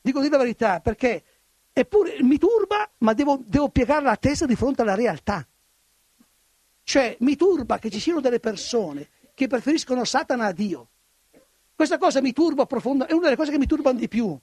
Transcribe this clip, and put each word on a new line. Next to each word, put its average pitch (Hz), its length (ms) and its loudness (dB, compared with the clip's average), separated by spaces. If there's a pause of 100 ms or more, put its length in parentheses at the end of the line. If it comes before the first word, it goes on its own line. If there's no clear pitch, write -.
Dico, 262 200 -2
di 285 80 0
la 294 80 2
verità, 226 420 0
perché 220 460 -2 (480)
eppure 403 500 2
mi 269 160 4
turba, 415 500 2 (100)
ma 220 160 2
devo, 277 300 0
devo 262 240 0
piegare 285 360 2
la 226 120 2
testa 294 300 0
di 247 80 2
fronte 254 280 -2
alla 208 120 0
realtà. 196 500 -2 (1400)
Cioè, 254 380 0
mi 269 160 2
turba 277 420 0
che 220 100 -8
ci 202 120 -8
siano 320 200 -2
delle 247 200 0
persone 190 720 -6 (240)
che 269 120 -2
preferiscono 254 580 -2
Satana 254 420 -2
a 196 60 -2
Dio. 170 360 -6 (880)
Questa 311 220 0
cosa 294 220 2
mi 262 120 0
turba 285 340 0
profonda-, 254 400 -2
è - 60 -2
una 330 120 2
delle 269 120 4
cose 294 160 -2
che 302 60 0
mi 269 80 0
turbano 294 300 0
di 233 120 -6
più. 202 340 -2